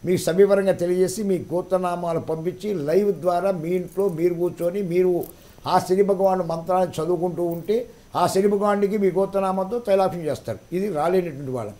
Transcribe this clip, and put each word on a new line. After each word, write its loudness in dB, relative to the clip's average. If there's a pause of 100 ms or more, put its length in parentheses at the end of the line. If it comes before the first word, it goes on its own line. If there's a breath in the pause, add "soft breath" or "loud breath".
మీకు 2
సవివరంగా 4
తెలియజేసి, 0
మీ 0 (160)
గోత్రనామాలు -2
పంపించి, -6
లైవ్ 2 (100)
ద్వారా 0
మీ -4
ఇంట్లో -2
మీరు 0
కూర్చొని -2
మీరు 0 (440 loud breath)
ఆ 2
శని 2
భగవాను 2
మంత్రాన్ని 0
చదువుకుంటూ -2
ఉంటే, -2 (380 loud breath)
ఆ 2
శని 2
భగవానుడికి 2
మీ 4
గోత్రనామంతో 0
తైలాభిషేకం 0
చేస్తారు. -8 (160)
ఇది -2
రాలేనటువంటి 0
వాళ్ళు. -6